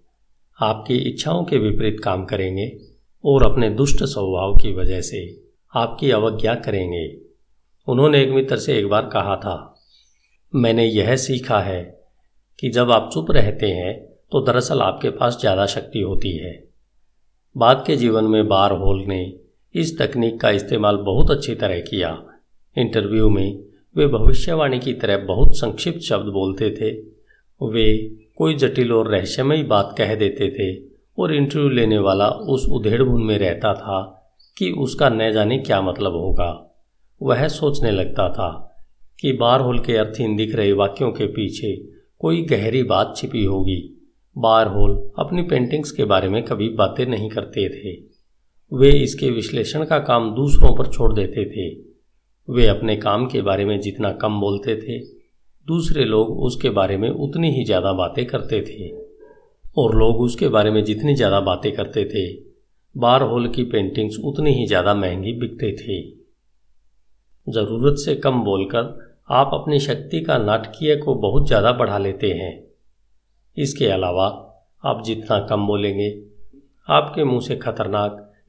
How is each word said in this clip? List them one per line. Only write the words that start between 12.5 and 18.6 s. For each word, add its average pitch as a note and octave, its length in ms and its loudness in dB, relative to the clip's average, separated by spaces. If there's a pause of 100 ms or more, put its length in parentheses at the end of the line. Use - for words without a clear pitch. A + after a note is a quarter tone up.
कि C3 100 -6
जब A#2+ 220 2
आप A2 220 2
चुप - 180 -4
रहते G#2+ 360 4
हैं F2+ 380 -6 (260)
तो C3 100 0
दरअसल B2 400 0
आपके G2 280 -2
पास A#2+ 320 -2
ज़्यादा G2 240 0
शक्ति - 360 -6
होती F#2+ 300 0
है।" D#2+ 380 -12 (880)
बाद B2+ 300 4
के D#3 80 0
जीवन A2 280 2
में A2 240 2
बारहोल G2 600 2